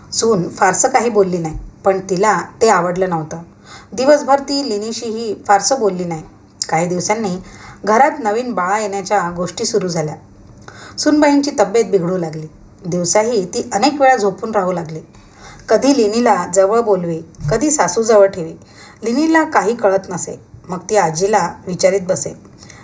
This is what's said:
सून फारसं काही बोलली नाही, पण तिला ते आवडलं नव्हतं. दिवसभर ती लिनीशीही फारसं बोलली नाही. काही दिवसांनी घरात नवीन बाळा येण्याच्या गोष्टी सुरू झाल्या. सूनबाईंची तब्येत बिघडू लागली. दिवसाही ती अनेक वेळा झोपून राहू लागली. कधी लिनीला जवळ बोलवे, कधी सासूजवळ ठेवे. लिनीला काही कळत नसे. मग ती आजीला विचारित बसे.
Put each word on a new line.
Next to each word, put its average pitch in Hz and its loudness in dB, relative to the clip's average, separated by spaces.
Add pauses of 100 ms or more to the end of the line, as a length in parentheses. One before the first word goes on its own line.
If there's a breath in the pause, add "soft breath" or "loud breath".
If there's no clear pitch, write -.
(140 loud breath)
सून 214 0
फारसं - 2
काही 233 0
बोलली 190 2
नाही, 165 -6 (260)
पण 190 0 (100)
तिला 190 0 (200)
ते 226 4
आवडलं 180 0
नव्हतं. 165 -6 (560 loud breath)
दिवसभर 269 2
ती 277 -4
लिनीशीही 220 -6 (120)
फारसं 208 2
बोलली 185 0
नाही. 170 -6 (460)
काही 165 0
दिवसांनी 185 -4 (480 loud breath)
घरात 240 4
नवीन 233 -2
बाळा 185 -2
येण्याच्या 196 -2
गोष्टी 180 -6
सुरू 185 -2
झाल्या. 156 -4 (840 loud breath)
सूनबाईंची 294 4
तब्येत 208 2
बिघडू 185 0
लागली. 156 -6 (380)
दिवसाही 180 0
ती 233 -6
अनेक 285 0
वेळा 262 6
झोपून 208 -2
राहू 185 0
लागली. 160 -6 (680 loud breath)
कधी 262 4
लिनीला 214 2
जवळ 196 4
बोलवे, 175 0 (300)
कधी 233 0
सासूजवळ 214 4
ठेवे. 165 -2 (500 loud breath)
लिनीला 311 2
काही 233 0
कळत 196 0
नसे. - -10 (240)
मग 180 -6 (100)
ती 214 0
आजीला 175 0 (140)
विचारित 185 0
बसे. - -6 (420 loud breath)